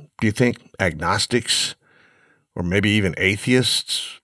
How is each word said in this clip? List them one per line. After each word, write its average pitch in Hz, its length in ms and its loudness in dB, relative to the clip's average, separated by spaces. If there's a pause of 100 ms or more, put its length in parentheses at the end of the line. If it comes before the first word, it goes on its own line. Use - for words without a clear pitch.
(220)
you 110 80 2
think 120 280 2 (200)
agnostics 92 960 -2 (800)
or 90 80 -4
maybe 98 280 2
even 101 280 2
atheists - 1040 0